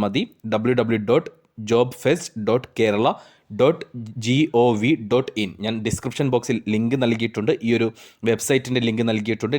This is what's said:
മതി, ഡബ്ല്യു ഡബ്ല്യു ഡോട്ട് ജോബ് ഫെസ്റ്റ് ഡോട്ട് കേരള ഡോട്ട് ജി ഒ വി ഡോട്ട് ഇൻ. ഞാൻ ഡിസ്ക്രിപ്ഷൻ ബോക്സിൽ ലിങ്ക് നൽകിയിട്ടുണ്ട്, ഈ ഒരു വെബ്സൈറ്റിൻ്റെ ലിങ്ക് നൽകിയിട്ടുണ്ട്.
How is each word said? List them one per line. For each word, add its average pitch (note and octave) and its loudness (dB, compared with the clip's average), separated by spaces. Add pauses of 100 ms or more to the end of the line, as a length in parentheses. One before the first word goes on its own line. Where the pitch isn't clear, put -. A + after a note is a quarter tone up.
മതി, G2+ -2 (260)
ഡബ്ല്യു A2 0
ഡബ്ല്യു A2+ 2
ഡോട്ട് D3 2 (280)
ജോബ് A#2 0
ഫെസ്റ്റ് D#3+ 0 (140)
ഡോട്ട് A#2+ 0
കേരള A2 2 (420)
ഡോട്ട് C3 2 (320)
ജി B2 0 (180)
ഒ A#2+ 6
വി A2 2 (180)
ഡോട്ട് B2+ 0
ഇൻ. G2+ -2 (100)
ഞാൻ A2+ -4
ഡിസ്ക്രിപ്ഷൻ B2 -4
ബോക്സിൽ A#2+ 0 (100)
ലിങ്ക് A2+ 0
നൽകിയിട്ടുണ്ട്, A2+ 0 (100)
ഈ A2+ -2
ഒരു A2+ 2 (380)
വെബ്സൈറ്റിൻ്റെ B2 0
ലിങ്ക് A#2 0
നൽകിയിട്ടുണ്ട്. A2 -2